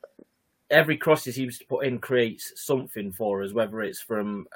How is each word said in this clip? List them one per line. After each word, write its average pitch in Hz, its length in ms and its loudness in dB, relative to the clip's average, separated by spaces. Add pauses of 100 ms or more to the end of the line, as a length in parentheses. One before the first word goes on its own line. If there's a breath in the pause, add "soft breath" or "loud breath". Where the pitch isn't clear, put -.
(720)
every 151 260 6
cross - 280 4
he 127 80 -6
seems 123 260 -4
to - 80 -20
put 139 200 0
in 120 120 -2
creates 120 580 0
something 113 560 -2
for 101 300 0
us, 98 100 -6
whether 110 300 0
it's - 180 -6
from 104 560 -4